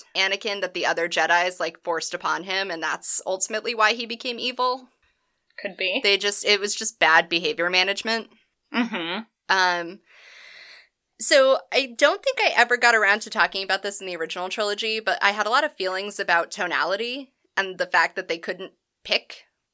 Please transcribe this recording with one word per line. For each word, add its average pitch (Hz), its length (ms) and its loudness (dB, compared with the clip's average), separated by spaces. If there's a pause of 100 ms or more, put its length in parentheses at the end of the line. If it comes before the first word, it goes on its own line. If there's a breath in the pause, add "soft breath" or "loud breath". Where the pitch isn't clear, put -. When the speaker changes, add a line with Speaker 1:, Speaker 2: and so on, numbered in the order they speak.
(140)
Speaker 1:
Anakin 196 460 -2
that 180 140 -4
the 165 120 -2
other 165 220 0
Jedis, 175 500 2
like, 165 240 -6
forced 165 320 -4
upon 170 300 -4
him, 196 260 -4
and 165 120 -8
that's - 440 0
ultimately - 480 -4
why 220 200 4
he 233 120 -8
became 233 320 -8
evil. 254 500 -4 (680)
Speaker 2:
Could 190 180 -10
be. 185 260 -2
Speaker 1:
They 202 160 4
just, 202 260 -2
it 208 160 4
was 208 140 -4
just - 240 -4
bad 165 300 6
behavior 170 420 -2
management. 196 580 -2 (440)
Speaker 2:
Mm-hmm. 214 480 -4 (280)
Speaker 1:
Um, 180 520 0 (1200 loud breath)
so 269 400 6 (120)
I 254 240 -2
don't 339 260 2
think 523 180 -2
I 381 160 2
ever 240 200 4
got 240 180 6
around 214 280 4
to 214 80 -12
talking 190 320 0
about 190 200 -2
this 202 180 -2
in 196 60 -8
the 175 100 -6
original 170 340 -6
trilogy, 220 500 -4
but 196 220 -2
I 202 80 6
had 208 160 -2
a 214 40 -2
lot 277 140 4
of 294 120 -4
feelings 190 440 -4
about 175 300 0
tonality 196 840 -4 (240)
and 185 220 -2
the 175 80 -2
fact 175 300 0
that 185 120 -6
they 170 100 -4
couldn't 180 340 -10 (320)
pick - 400 -4 (300)